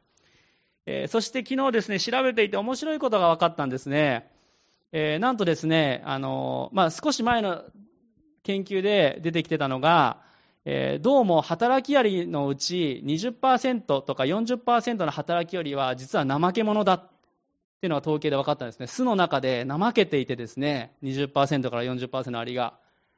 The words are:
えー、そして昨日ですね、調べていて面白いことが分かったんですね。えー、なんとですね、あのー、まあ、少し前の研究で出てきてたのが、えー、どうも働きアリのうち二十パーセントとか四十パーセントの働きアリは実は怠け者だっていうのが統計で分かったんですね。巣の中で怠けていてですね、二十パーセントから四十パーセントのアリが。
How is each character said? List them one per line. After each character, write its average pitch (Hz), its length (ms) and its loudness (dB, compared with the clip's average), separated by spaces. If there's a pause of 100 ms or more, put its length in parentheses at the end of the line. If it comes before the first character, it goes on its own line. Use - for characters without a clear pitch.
(880)
え 135 200 -6
ー、 - 40 -8
そ 226 100 0
し - 80 -8
て 254 180 -6
昨 269 80 -4
日 269 160 0
で 220 100 2
す - 80 -10
ね、 196 100 -2
調 247 240 -2
べ 254 100 2
て 220 100 2
い 202 60 0
て 196 80 -2
面 220 160 -2
白 311 220 -4
い 294 40 -6
こ 262 120 -2
と 214 80 4
が 175 120 6
分 160 80 2
か 175 80 6
っ 165 80 -2
た 147 100 -2
ん 131 40 -4
で 127 80 -4
す - 100 -10
ね。 139 440 0 (640)
え 156 240 0
ー、 - 20 -4
な 247 120 0
ん 240 60 -4
と 208 80 0
で 165 100 4
す 156 120 -4
ね、 156 380 2
あ 135 140 -4
の 131 540 -4
ー、 - 20 -12
ま 185 100 4
あ、 160 60 0
少 294 200 -2
し 240 120 -4
前 233 180 2
の 180 220 -4 (800)
研 196 200 -4
究 190 180 -2
で 190 400 2
出 165 100 -2
て 160 120 0
き - 40 -12
て 160 100 0
た 143 100 0
の 131 120 -2
が、 151 420 4 (440)
え 139 340 -2
ー、 - 20 -8
ど 262 200 4
う - 20 4
も 170 180 4
働 240 400 2
き 277 160 0
ア 254 60 6
リ 185 240 0
の 147 200 -2
う 139 80 0
ち 143 480 -4
二 147 140 -2
十 233 140 -4
パ 262 220 2
ー 247 40 4
セ 262 140 0
ン 233 100 -2
ト 139 200 0
と 139 140 -6
か 131 100 0
四 202 200 0
十 247 120 -2
パ 240 200 2
ー 226 40 2
セ 240 100 -4
ン 226 60 -4
ト 180 80 -2
の 147 60 0
働 170 380 -2
き 190 80 -6
ア 170 40 -2
リ 143 140 -6
は 131 200 -2
実 131 240 -4
は 139 60 0
怠 156 280 2
け 226 100 0
者 214 200 0
だ 190 120 4
っ - 140 -10 (720)
て 185 80 -4
い - 0 -
う - 20 0
の 156 60 0
が 139 60 -2
統 151 180 -2
計 151 100 -2
で 143 60 2
分 139 80 0
か 147 80 0
っ 147 60 -2
た 127 80 -10
ん - 20 -8
で 113 60 -12
す - 60 -20
ね。 123 80 -10
巣 - 160 -4
の 240 120 2
中 165 260 2
で 127 240 0
怠 170 280 0
け 208 120 4
て 143 140 0
い 127 60 -2
て 131 100 -4
で 120 100 -8
す - 120 -14
ね、 135 440 -4
二 135 120 -6
十 139 140 -2
パ 139 160 2
ー 139 40 4
セ 143 100 0
ン 131 40 0
ト 127 100 -4
か 120 60 -4
ら 120 60 -2
四 127 140 -4
十 123 100 -6
パ 131 120 -6
ー 131 40 -6
セ 131 60 -8
ン - 20 -8
ト - 0 -
の 117 80 -6
ア 117 40 -6
リ 123 100 -8
が。 123 220 -4 (420)